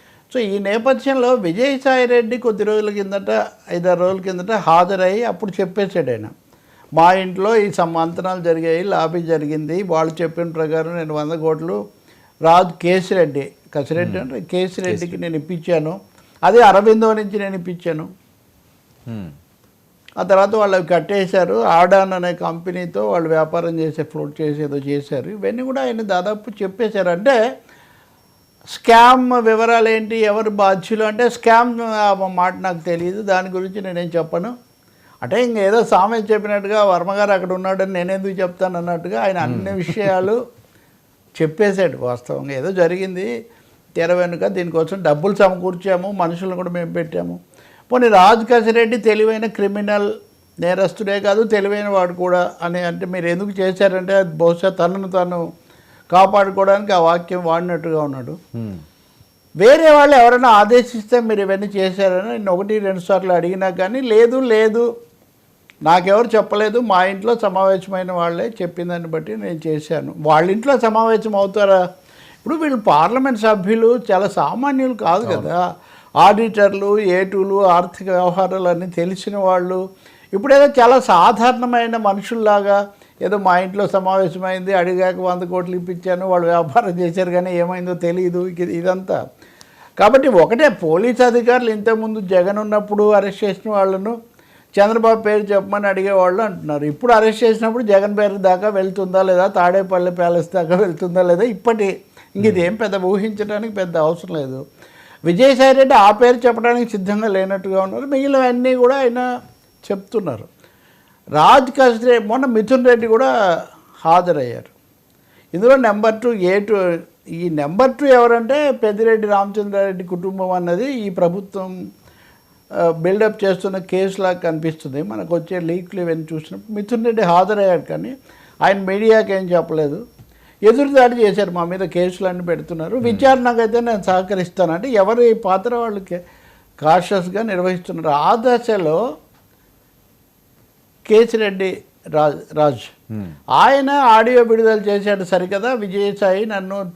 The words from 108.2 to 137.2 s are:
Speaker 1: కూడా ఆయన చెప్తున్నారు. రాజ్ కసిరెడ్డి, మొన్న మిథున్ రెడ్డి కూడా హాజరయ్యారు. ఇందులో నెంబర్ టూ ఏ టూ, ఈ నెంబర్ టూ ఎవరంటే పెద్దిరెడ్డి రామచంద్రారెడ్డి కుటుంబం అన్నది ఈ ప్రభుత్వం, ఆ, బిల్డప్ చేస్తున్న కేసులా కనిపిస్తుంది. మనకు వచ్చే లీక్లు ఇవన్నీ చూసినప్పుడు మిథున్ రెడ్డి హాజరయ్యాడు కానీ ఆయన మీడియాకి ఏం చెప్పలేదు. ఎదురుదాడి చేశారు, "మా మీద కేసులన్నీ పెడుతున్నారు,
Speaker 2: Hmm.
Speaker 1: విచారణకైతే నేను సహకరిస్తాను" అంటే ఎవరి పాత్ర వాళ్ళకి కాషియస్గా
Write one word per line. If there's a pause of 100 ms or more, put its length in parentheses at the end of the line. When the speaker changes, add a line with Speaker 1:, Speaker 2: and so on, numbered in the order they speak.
Speaker 1:
కూడా
ఆయన (500)
చెప్తున్నారు. (800)
రాజ్
కసిరెడ్డి,
మొన్న
మిథున్
రెడ్డి
కూడా (420)
హాజరయ్యారు. (920)
ఇందులో
నెంబర్
టూ
ఏ
టూ, (300)
ఈ
నెంబర్ (100)
టూ
ఎవరంటే
పెద్దిరెడ్డి
రామచంద్రారెడ్డి
కుటుంబం
అన్నది
ఈ
ప్రభుత్వం, (800)
ఆ,
బిల్డప్
చేస్తున్న
కేసులా
కనిపిస్తుంది.
మనకు
వచ్చే
లీక్లు
ఇవన్నీ
చూసినప్పుడు
మిథున్
రెడ్డి
హాజరయ్యాడు
కానీ (460)
ఆయన
మీడియాకి
ఏం
చెప్పలేదు. (560)
ఎదురుదాడి
చేశారు,
"మా
మీద
కేసులన్నీ
పెడుతున్నారు,
Speaker 2:
Hmm.
Speaker 1:
విచారణకైతే
నేను
సహకరిస్తాను"
అంటే
ఎవరి
పాత్ర
వాళ్ళకి (640)
కాషియస్గా